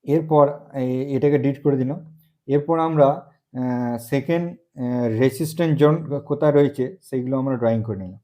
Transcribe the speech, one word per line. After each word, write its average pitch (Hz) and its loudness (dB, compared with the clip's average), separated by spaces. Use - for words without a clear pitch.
এরপর 156 4
এ-, 127 -2
এটাকে 143 4
ডিলিট 160 -2
করে 135 2
দিলাম। 135 -4
এরপর 147 0
আমরা, 156 4
আহ, 123 -4
সেকেন্ড, 151 -2
আহ, 123 -6
রেজিস্ট্যান্স 151 0
জোন 147 2
কোথায় 147 0
রয়েছে 135 0
সেইগুলো 127 -6
আমরা 131 -2
ড্রয়িং 113 0
করে 107 -6
নিলাম 95 -12